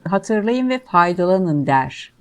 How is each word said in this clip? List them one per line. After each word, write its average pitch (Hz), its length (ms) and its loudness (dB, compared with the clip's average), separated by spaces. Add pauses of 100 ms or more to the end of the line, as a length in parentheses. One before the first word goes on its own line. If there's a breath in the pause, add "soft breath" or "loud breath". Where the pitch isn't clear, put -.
hatırlayın 220 600 0
ve 254 100 -2
faydalanın 175 880 0
der 135 540 -2